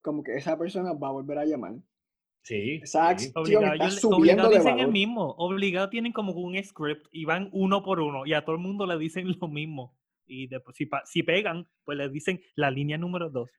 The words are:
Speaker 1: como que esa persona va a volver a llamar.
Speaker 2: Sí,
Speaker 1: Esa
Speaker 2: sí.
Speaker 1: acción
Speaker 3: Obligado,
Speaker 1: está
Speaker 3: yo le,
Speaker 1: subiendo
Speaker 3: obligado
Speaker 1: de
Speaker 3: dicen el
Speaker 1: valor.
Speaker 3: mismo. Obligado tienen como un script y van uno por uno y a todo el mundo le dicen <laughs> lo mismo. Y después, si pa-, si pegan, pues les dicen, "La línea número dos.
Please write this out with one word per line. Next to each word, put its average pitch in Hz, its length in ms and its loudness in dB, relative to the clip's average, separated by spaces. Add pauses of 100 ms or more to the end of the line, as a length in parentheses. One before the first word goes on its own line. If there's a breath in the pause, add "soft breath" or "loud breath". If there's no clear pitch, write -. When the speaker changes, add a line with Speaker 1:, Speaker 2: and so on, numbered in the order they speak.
Speaker 1:
como 151 200 -4
que 131 140 -6
esa 160 240 -2
persona 180 340 -4
va 143 140 -6
a 135 40 -4
volver 139 280 -6
a 147 60 -2
llamar. 120 280 -2 (680)
Speaker 2:
Sí, 120 400 -4
Speaker 1:
Esa 160 240 2 (100)
Speaker 2:
sí. 139 100 -6
Speaker 1:
acción 127 80 -12
Speaker 3:
Obligado, 190 380 4
Speaker 1:
está 156 120 0
Speaker 3:
yo 190 100 0
le, 202 60 -4
Speaker 1:
subiendo 185 420 8
Speaker 3:
obligado 220 60 8
Speaker 1:
de 214 80 8
Speaker 3:
dicen 156 160 6
el 247 40 0 (100)
Speaker 1:
valor. 233 60 2
Speaker 3:
mismo. 202 440 0
Obligado 190 520 0
tienen 233 220 -4
como 202 220 -4
un 180 300 -6
script 151 480 -6
y 165 140 -10
van 185 280 -2
uno 196 300 2
por 190 180 0
uno 143 240 -2
y 156 80 0
a 151 100 2
todo 160 140 -2
el 175 40 -6
mundo 196 240 -4
le 175 120 -2
dicen 165 300 -4
<laughs> 185 140 -4
lo 175 60 -6
mismo. 147 500 -8 (280)
Y 131 220 -12
después, 127 280 -14
si 147 100 -4
pa-, 135 200 -6
si - 180 -2
pegan, 175 440 0 (180)
pues 147 120 -6
les 139 140 -4
dicen, 175 300 -4 (140 soft breath)
"La 143 160 2
línea 147 260 -2
número 175 320 -4
dos. 123 300 -6